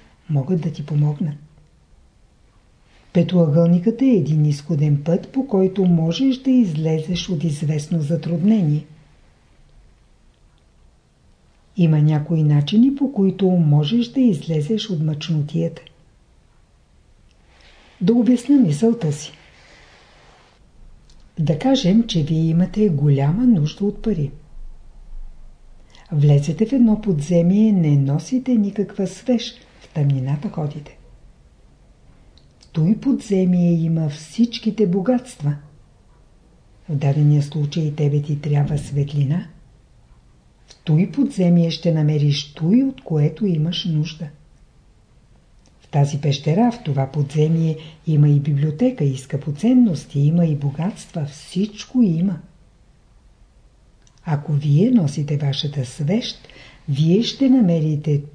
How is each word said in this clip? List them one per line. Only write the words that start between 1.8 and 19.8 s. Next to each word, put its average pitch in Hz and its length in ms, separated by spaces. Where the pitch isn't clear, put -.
Петоъгълникът 175 920
е 269 40
един 151 400
изходен 147 580
път, - 280
по 262 140
който 190 380
можеш 175 540
да 269 120
излезеш 160 800
от 160 160
известно 156 580
затруднение. 160 840
Има 156 220
някои 151 440
начини, 208 520
по 277 180
които 190 380
можеш 165 580
да 269 120
излезеш 175 680
от 156 120
мъчнотията. 156 800
Да 196 140
обясня 247 420
мисълта 175 560
си. - 200